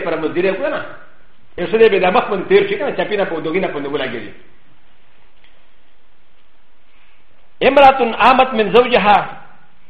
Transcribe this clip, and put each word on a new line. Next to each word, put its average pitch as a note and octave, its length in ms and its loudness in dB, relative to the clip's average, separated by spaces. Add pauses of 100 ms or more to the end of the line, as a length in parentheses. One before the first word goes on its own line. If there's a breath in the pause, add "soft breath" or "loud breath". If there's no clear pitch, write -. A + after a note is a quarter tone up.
پر D#3+ 120 -2
مزدور D#3 260 -2
یې F#3+ 100 2
وکړو D4 160 -2
نه. C#4 160 -6 (720)
یو E3+ 100 -4
څه G3+ 100 0
دې A3+ 140 8
به G3 80 2
د F3+ 60 2 (100)
مخ A#3 140 4
باندې F#3 200 -2
تیر G3 180 6
شي - 80 -2
کنه، C#4 160 -2
چپی F#3 260 -2
نه F#3+ 80 2
په E3 160 -6
دوګي D#3+ 200 -2
نه F3+ 60 -2
په D3 120 -4
نوګو C#3 180 -4
لګېږي. A#2+ 340 -6 (3250)
امرأة C4+ 320 8 (300)
آمت B3+ 240 6
من G#3+ 220 0
زوجها، G#3+ 420 6 (720)